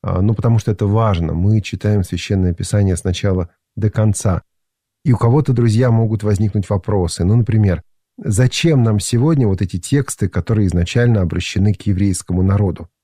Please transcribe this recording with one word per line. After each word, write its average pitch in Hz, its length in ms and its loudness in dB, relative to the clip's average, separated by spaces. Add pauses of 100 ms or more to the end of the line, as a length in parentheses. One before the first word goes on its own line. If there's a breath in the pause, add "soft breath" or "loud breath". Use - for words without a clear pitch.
а, 90 180 -2
ну, 107 140 2
потому 117 240 2
что 113 120 -2
это 104 140 -2
важно. 98 480 0
Мы 101 260 2
читаем 104 440 -2
Священное 90 500 -2
Писание 95 420 0
сначала 92 540 -2 (260 soft breath)
до 107 140 0
конца. 107 540 0 (600)
И 135 80 2
у 113 60 4
кого-то, 117 360 2
друзья, 120 360 2
могут 113 320 0
возникнуть 104 480 0
вопросы. 95 540 -2
Ну, 101 120 4
например, 104 460 2 (360)
зачем 127 680 0
нам 107 160 2
сегодня 127 480 0
вот 95 160 0
эти 90 160 -6
тексты, - 500 -2
которые 104 380 0
изначально 101 540 0
обращены 90 520 -2
к - 100 -8
еврейскому 92 600 -2
народу? 95 460 -2 (140)